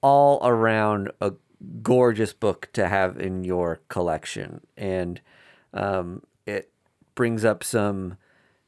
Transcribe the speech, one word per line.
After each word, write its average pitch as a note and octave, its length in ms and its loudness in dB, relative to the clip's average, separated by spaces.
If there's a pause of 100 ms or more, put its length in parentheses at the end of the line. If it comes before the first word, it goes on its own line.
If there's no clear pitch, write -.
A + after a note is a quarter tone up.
All C#3+ 460 6
around A2 720 2
a G2+ 140 -2 (480)
gorgeous A#2 520 2
book - 400 -4
to G2 140 0
have F#2+ 320 0
in F#2 240 -6
your F2+ 460 -2
collection. - 720 -6 (160)
And, F#2 440 -6 (520)
um, F#2+ 500 -6 (220)
it G#2 260 -8 (440)
brings A2+ 300 0
up G#2+ 180 0
some G2 540 -2 (500)